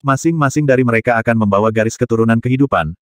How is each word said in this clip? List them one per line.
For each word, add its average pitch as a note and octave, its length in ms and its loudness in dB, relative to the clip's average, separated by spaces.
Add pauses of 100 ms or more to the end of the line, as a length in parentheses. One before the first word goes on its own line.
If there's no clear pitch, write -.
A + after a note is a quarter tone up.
Masing-masing D3 640 0
dari B2+ 160 4
mereka A#2 400 0
akan A2 240 0
membawa G2+ 240 2
garis A2 240 -2
keturunan A2+ 480 0
kehidupan, B2 640 -2